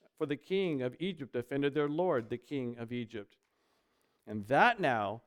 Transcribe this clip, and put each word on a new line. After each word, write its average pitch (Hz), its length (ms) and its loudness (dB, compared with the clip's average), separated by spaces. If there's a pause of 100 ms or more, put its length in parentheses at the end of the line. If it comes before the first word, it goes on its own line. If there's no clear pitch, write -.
(180)
for 160 80 -2
the 147 100 -2
king 180 460 -2
of 127 180 -2
Egypt 160 360 -6
offended 139 380 0
their 147 160 2
lord, 147 400 2
the 123 80 -2
king 123 420 -6
of 117 120 -10
Egypt. 117 440 -8 (920)
And 107 220 -8
that 202 320 6
now 113 480 0